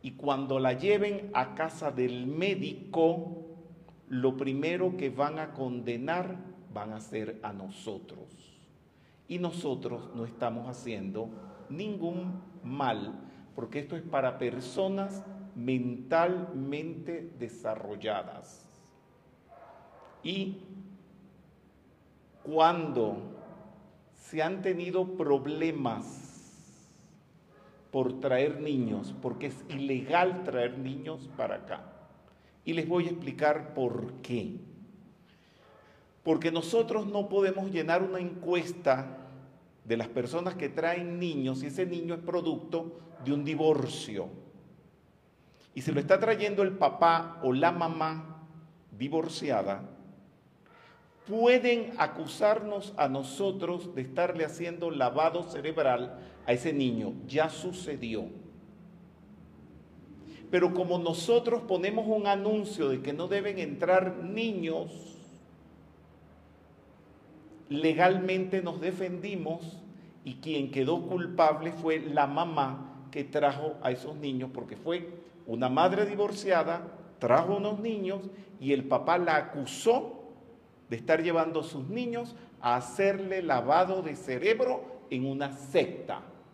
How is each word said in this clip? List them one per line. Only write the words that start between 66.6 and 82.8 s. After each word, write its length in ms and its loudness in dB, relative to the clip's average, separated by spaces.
legalmente 920 4
nos 200 -4
defendimos 1000 -4
y 120 -8
quien 360 -4
quedó 340 2
culpable 640 2
fue 300 0
la 260 2
mamá 840 -2
que 100 -4
trajo 600 2
a 100 2
esos 240 -6
niños, 360 -4
porque 240 -10
fue 440 -4
una 220 0
madre 380 6
divorciada, 800 2
trajo 380 6
unos 240 0
niños 500 -2
y 120 2
el 120 4
papá 340 4
la 160 4
acusó 960 0
de 80 -2
estar 240 4
llevando 400 2
a 40 -4
sus 240 -8
niños 480 -4
a 160 4
hacerle 680 0